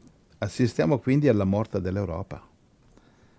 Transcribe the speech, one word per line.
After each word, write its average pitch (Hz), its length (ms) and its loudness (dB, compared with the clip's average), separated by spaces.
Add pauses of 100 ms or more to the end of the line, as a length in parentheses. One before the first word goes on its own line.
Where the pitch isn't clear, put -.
(380)
Assistiamo 127 640 0
quindi 143 280 2
alla 104 160 4
morte 98 380 -2
dell'Europa, 92 600 -6 (960)